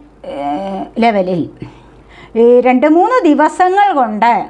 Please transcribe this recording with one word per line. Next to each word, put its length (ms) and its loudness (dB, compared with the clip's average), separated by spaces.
ആ, 580 -8
ലെവലിൽ 500 -2
ഈ 240 4
രണ്ട് 260 2
മൂന്ന് 380 2
ദിവസങ്ങൾ 680 2
കൊണ്ട് 580 -2